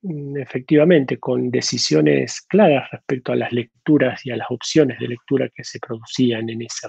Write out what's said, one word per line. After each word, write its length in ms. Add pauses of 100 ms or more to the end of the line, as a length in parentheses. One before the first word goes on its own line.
mm, 340
efectivamente, 800
con 340
decisiones 920
claras 480
respecto 420
a 40
las 140
lecturas 760
y 40
a 60
las 140
opciones 480
de 100
lectura 400
que 160
se 140
producían 720
en 100
ese 280